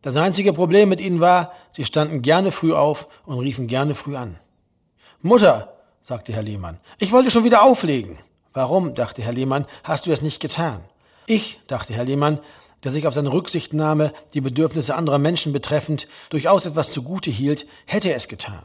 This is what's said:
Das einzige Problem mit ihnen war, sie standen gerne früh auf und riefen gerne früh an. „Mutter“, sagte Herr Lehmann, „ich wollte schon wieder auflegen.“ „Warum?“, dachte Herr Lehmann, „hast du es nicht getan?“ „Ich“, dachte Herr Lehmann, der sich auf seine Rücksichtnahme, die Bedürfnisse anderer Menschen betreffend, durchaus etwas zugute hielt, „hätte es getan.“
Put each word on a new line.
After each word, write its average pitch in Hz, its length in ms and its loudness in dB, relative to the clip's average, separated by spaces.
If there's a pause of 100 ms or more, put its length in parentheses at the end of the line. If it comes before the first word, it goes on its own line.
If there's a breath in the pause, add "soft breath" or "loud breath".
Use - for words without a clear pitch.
Das 135 160 -2
einzige 190 360 2
Problem 185 360 4
mit 180 120 0
ihnen 180 180 -2
war, 175 340 4 (180 loud breath)
sie 139 120 -8
standen 151 380 -2
gerne 170 300 2
früh 160 240 0
auf 147 320 0 (180 soft breath)
und 131 140 -6
riefen 127 260 -4
gerne 135 300 -2
früh 143 200 -10
an. 113 200 -10 (880 soft breath)
„Mutter“, 170 500 4 (300)
sagte 117 280 -10
Herr 107 120 -6
Lehmann, 95 340 -10 (220 soft breath)
„ich 196 120 0
wollte 254 200 6
schon 226 120 4
wieder 220 200 6
auflegen.“ 143 560 2 (340)
„Warum?“, 135 400 0
dachte 117 300 -6
Herr 117 100 -4
Lehmann, 131 320 -2 (180 loud breath)
„hast 156 220 -4
du 170 60 0
es 139 100 0
nicht 151 180 -6
getan?“ 143 420 -6 (440 soft breath)
„Ich“, 220 400 -2
dachte 117 300 -8
Herr 123 100 -4
Lehmann, 143 340 0 (440 loud breath)
der 135 80 -4
sich 151 160 -2
auf 127 80 -2
seine 143 180 -2
Rücksichtnahme, 151 800 -2 (220 loud breath)
die 147 60 0
Bedürfnisse 139 520 -2
anderer 151 240 0
Menschen 151 360 0
betreffend, 147 540 -4 (220 loud breath)
durchaus 165 380 0
etwas 151 240 -4
zugute 151 400 -6
hielt, 139 340 -2 (200 loud breath)
„hätte 190 280 -2
es 123 140 -4
getan.“ 98 380 -14